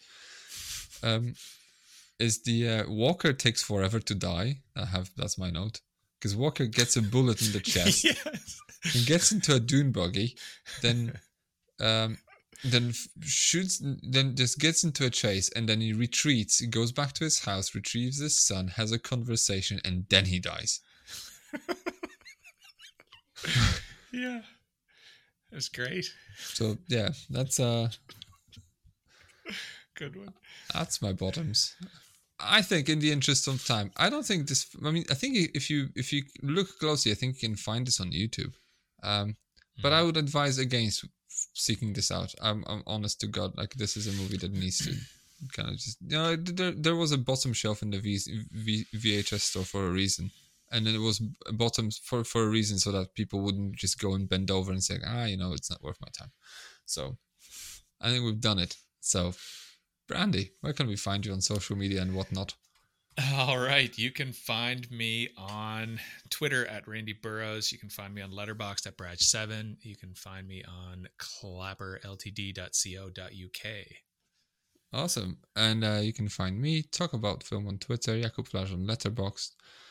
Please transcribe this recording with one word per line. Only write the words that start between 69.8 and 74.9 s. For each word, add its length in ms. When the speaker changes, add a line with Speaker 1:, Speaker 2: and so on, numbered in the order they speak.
Speaker 2:
You 160
can 160
find 340
me 180
on 520
clapper 880
L 100
T 160
D 220
dot 220
C 220
O 120
dot 260
U 160
K. 460